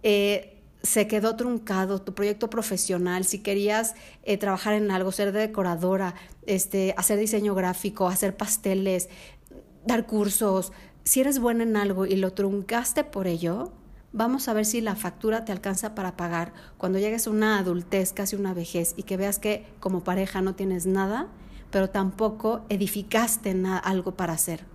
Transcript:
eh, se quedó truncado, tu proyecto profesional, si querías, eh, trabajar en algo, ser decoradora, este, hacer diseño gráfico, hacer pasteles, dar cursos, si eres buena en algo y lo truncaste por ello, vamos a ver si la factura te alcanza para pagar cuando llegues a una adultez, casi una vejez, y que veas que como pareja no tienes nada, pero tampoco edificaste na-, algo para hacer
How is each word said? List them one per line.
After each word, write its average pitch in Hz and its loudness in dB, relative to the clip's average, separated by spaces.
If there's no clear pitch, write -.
eh, 202 2
se 208 4
quedó 214 2
truncado, 214 0
tu 196 -10
proyecto 208 0
profesional, 185 0
si 196 0
querías, 208 0
eh, 202 0
trabajar 202 0
en 208 2
algo, 185 2
ser 202 0
decoradora, 190 0
este, 190 2
hacer 202 2
diseño 208 2
gráfico, 185 0
hacer 190 0
pasteles, 190 0
dar 226 2
cursos, 202 2
si - 4
eres 269 4
buena 233 2
en 226 2
algo 196 2
y 190 2
lo 190 0
truncaste 202 0
por 196 -4
ello, 175 -2
vamos 247 0
a 233 0
ver 214 2
si 233 0
la 220 -2
factura 220 -2
te 220 -4
alcanza 196 -4
para 185 -4
pagar 170 -2
cuando 190 0
llegues 220 0
a 226 -2
una 214 4
adultez, 185 0
casi 202 -4
una 196 -2
vejez, 170 -2
y 196 -8
que 190 -4
veas 202 -2
que 208 -2
como 185 -2
pareja 190 0
no 190 0
tienes 185 -2
nada, 196 0
pero 190 2
tampoco 214 0
edificaste 202 0
na-, 185 0
algo 185 -2
para 170 -2
hacer 160 -2